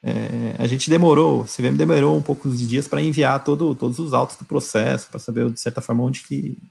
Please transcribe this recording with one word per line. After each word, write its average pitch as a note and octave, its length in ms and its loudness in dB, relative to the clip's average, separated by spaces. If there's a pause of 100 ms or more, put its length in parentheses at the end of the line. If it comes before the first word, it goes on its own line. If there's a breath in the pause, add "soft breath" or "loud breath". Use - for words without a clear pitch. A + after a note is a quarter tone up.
é, A#2 560 -4
a B2 80 0
gente C3 220 -2
demorou, D#3 540 6
a A2 40 -8
C - 140 -10
V B2 80 2
M C#3 80 2
demorou D3+ 400 4
um D3+ 60 0
pouco C#3+ 260 -4
de B2 180 -2
dias C3 220 -2
pra D3 140 -2
enviar C#3 420 2
todo, D3 300 0
todos B2 240 -4
os D#3 160 -4
autos B2+ 220 0
do - 100 -18
processo, B2+ 640 -2
pra - 80 -14
saber, A#2+ 320 -2
de A#2 100 -10
certa - 220 -6
forma, A#2+ 200 -2
onde C3 200 -4
que - 340 -6 (140)